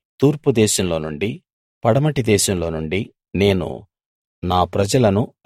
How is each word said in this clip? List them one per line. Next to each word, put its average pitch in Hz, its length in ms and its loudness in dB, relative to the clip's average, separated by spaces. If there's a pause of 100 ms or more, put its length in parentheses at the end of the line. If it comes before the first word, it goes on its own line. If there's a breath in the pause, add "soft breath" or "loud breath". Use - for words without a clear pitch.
(200)
తూర్పు 147 300 2
దేశంలో 101 480 2
నుండి, 78 440 -6 (420)
పడమటి 135 380 0
దేశంలో 98 480 0
నుండి 80 400 -6 (240)
నేను 90 520 0 (580)
నా 90 200 2
ప్రజలను 101 720 0 (120)